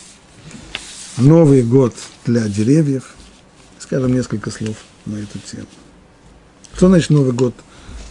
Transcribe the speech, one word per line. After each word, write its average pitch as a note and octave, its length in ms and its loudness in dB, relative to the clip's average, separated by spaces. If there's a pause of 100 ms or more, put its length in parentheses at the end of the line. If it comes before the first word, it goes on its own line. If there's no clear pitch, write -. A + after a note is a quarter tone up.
(1160)
Новый C#3 440 6
год A#2+ 320 2 (320)
для A#2 220 -2
деревьев. C3 680 -2 (600)
Скажем B2+ 360 -4
несколько A#2 360 -6
слов A2 280 -10 (280)
на G#2+ 120 -10
эту G#2 220 -14
тему. - 280 -18 (1040)
Что F#3 140 2
значит F#3 220 4
Новый C#3 240 2
год B2 200 -2 (580)